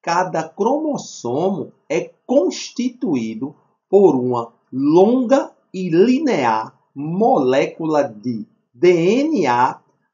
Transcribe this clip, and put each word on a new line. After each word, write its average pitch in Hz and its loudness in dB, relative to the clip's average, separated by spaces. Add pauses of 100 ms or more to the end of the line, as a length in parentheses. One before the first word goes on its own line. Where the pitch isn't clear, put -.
cada 170 -2
cromossomo 202 -4 (160)
é 170 -4 (140)
constituído 156 -4 (340)
por 185 6
uma 123 -2 (180)
longa 214 2 (180)
e 185 -6
linear 170 2 (160)
molécula 156 0
de 110 -8 (280)
D 175 2
N 277 0
A 123 0 (340)